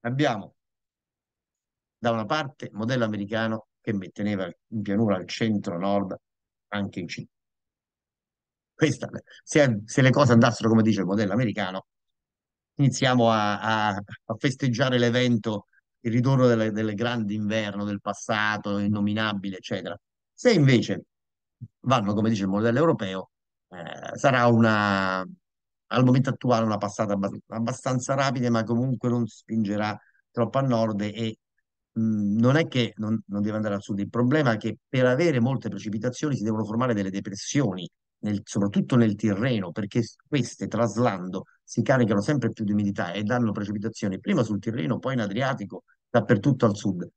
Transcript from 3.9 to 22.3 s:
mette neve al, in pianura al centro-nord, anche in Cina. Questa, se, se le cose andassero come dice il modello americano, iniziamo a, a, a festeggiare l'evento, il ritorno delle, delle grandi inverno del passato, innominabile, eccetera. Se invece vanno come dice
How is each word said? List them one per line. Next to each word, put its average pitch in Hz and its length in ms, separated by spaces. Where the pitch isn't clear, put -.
mette 98 300
neve 101 200
al, 87 140
in 113 120
pianura 101 340
al 87 100
centro-nord, 98 880
anche 101 300
in 87 80
Cina. - 200
Questa, - 340
se, 127 420
se - 160
le 131 80
cose 127 240
andassero 113 360
come 110 120
dice 104 200
il 87 40
modello 101 280
americano, 98 520
iniziamo 127 560
a, 104 300
a, 107 280
a 101 480
festeggiare 131 600
l'evento, 120 680
il 117 100
ritorno 123 360
delle, 110 240
delle 107 220
grandi 110 420
inverno 104 500
del 104 160
passato, 107 800
innominabile, 104 800
eccetera. 90 400
Se - 180
invece 131 540
vanno 113 320
come 107 160
dice 101 140